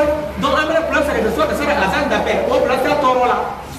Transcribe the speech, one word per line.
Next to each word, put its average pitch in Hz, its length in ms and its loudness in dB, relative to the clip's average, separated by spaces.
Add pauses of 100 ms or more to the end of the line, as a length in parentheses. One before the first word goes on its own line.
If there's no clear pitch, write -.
(400)
Donc, 294 120 0
on 311 160 2
met 320 120 2
la - 80 -2
place, 277 200 0
ça, - 80 -2
ça, 220 120 0
ça, - 200 0
ça, 285 160 -2
ça, 190 280 0
ça, 285 160 0
ça, 214 120 0 (280)
on 254 160 2
place, - 240 0
ça, 294 160 2
toro, 254 240 2
là. - 240 0 (280)